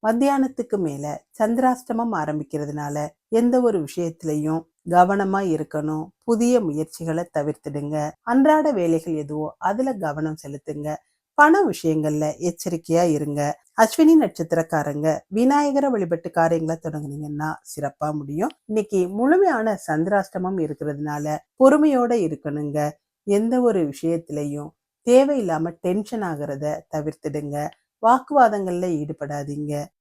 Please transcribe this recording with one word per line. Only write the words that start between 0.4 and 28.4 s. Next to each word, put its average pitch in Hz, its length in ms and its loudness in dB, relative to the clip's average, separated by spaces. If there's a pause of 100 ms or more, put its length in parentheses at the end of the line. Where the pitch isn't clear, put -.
மேல 147 380 -8 (140)
சந்திராஷ்டமம் 233 800 0
ஆரம்பிக்கிறதுனால 147 880 -6 (320)
எந்த 240 220 4
ஒரு 220 240 2
விஷயத்திலையும் 160 760 -4 (280)
கவனமா 190 520 4 (140)
இருக்கணும். 156 500 -4 (180)
புதிய 240 440 2
முயற்சிகளை 160 580 -4 (120)
தவிர்த்துடுங்க. 147 720 -4 (120)
அன்றாட 294 500 4
வேலைகள் 165 520 0
எதுவோ 151 340 -6
அதுல 240 360 -2
கவனம் 156 500 -6
செலுத்துங்க. 147 460 -10 (480)
பண 302 280 6
விஷயங்கள்ல 156 600 0 (220)
எச்சரிக்கையா 170 640 -2
இருங்க. 147 300 -2 (400)
அஸ்வினி 311 400 6
நட்சத்திரக்காரங்க 160 880 -2 (200)
விநாயகரை 277 600 2
வழிபட்டு 175 420 -2
காரியங்களை 165 520 2
தொடங்குனீங்கன்னா 147 640 -8 (220)
சிறப்பா 143 380 -6 (100)
முடியும். 151 340 -4 (140)
இன்னைக்கு 214 340 -2 (100)
முழுமையான 247 680 2 (120)
சந்திராஷ்டமம் 185 760 -2
இருக்கிறதுனால 147 720 -6 (240)
பொறுமையோட 269 520 6 (140)
இருக்கணுங்க. 147 640 -4 (380)
எந்த 226 340 2
ஒரு 220 200 2 (100)
விஷயத்திலையும் 147 800 -4 (380)
தேவையில்லாம 233 680 2 (120)
டென்ஷன் 202 460 -2
ஆகுறத 147 440 -6 (180)
தவிர்த்துடுங்க. 147 720 -6 (380)
வாக்குவாதங்கள்ல 220 840 2 (140)